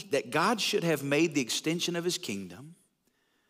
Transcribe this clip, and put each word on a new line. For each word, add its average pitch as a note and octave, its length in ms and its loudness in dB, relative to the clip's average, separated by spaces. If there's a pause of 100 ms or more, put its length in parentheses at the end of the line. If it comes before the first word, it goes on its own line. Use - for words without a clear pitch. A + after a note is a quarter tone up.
(100)
that B2+ 200 0
God F#3 300 2
should G3 220 0
have D#3+ 220 2
made D3 320 2
the C#3+ 40 4
extension E3+ 540 -2
of E3+ 80 -2
his F3 160 0
kingdom A2 560 -8 (760)